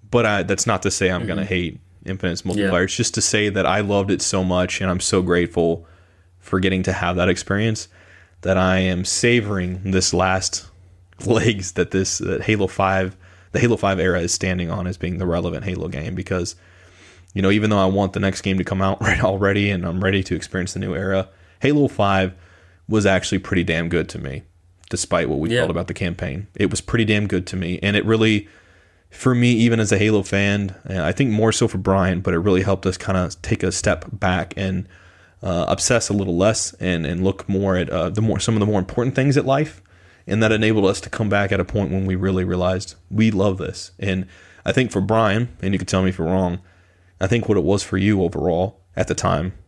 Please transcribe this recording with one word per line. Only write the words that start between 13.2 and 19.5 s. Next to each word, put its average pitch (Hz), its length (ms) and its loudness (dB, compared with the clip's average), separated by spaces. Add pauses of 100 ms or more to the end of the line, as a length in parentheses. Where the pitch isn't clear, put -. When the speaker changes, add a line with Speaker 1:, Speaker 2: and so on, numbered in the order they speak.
Speaker 1:
the - 80 -2
Halo 117 180 4
five 98 220 0
era 87 220 2
is 87 120 -2
standing 90 380 -2
on 90 160 -4
as 90 100 -4
being 87 220 -6
the 95 80 -2
relevant 85 380 -2
Halo 90 240 -4
game. 87 260 -8
Because, 90 400 -4 (800)
you 95 80 -2
know, 95 80 4
even 107 180 2
though 107 120 2
I 95 60 4
want 95 260 2
the 101 80 -4
next 98 220 -2
game 95 160 0
to 90 60 0
come 95 160 -2
out 98 220 0
<laughs> - 0 -
right - 200 0
already 101 480 2